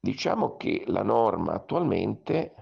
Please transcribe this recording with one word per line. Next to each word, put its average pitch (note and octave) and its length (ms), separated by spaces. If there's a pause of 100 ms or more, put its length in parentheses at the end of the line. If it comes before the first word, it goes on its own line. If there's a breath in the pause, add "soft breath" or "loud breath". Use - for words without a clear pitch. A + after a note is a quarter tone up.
Diciamo - 560
che - 300
la F#2 160
norma G#2 500
attualmente A#2+ 1080